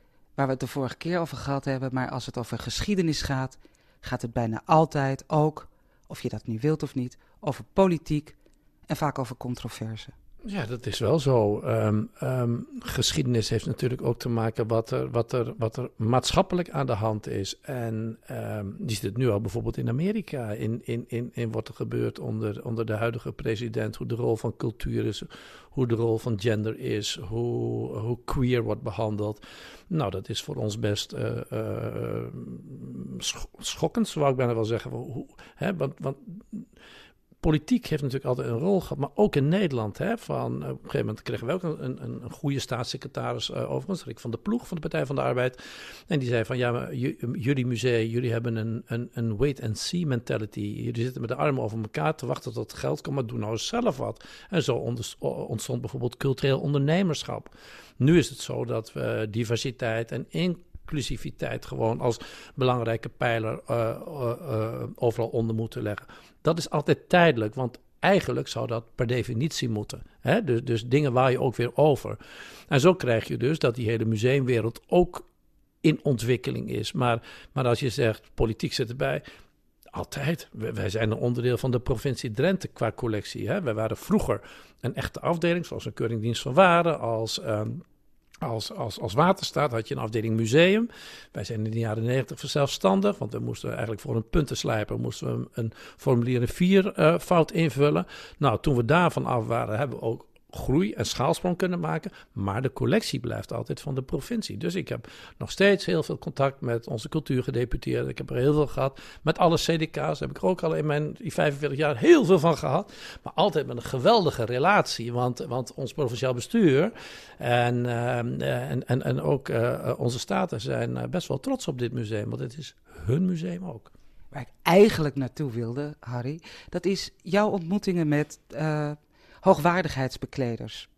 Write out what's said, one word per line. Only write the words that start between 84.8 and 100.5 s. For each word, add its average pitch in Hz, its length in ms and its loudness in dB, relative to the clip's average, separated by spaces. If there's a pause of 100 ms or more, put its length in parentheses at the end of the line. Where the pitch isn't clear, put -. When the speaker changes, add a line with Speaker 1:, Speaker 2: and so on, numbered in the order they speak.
Speaker 2:
echte - 240 -6
afdeling, 170 460 0
zoals - 200 -8
een - 80 -6
Keuringsdienst 113 480 -2
van 127 120 -4
Waren, 170 460 6
als, 113 400 -2
ehm, 107 300 -2 (720)
als, 117 340 -4
als, 127 260 -6
als 98 140 -4
Waterstaat 147 580 2
had 117 160 -2
je 139 80 -4
een 131 60 -4
afdeling 110 340 0
museum. 170 520 6 (440)
Wij 107 120 -6
zijn 110 220 -4
in 110 60 -4
de 113 80 -2
jaren 113 240 -2
negentig 127 360 -2
verzelfstandigd, 190 800 2
want 110 160 -6
we 113 60 -4
moesten 117 300 -6
eigenlijk 113 320 -4
voor 117 140 -2
een 113 140 -2
puntenslijper 117 720 0
moesten 120 280 -4
we 123 60 -2
een, 123 200 -4
een 113 180 -2 (260)
formulier 123 500 4
vier, 185 460 6
eh, 165 260 6
fout 165 320 4
invullen. 156 560 4 (300)
Nou, 123 240 4
toen 147 140 4
we 120 100 4
daarvan 147 400 4
af 120 220 0
waren, 117 300 0
hebben 123 220 -2
we - 40 -10
ook - 280 -4 (240)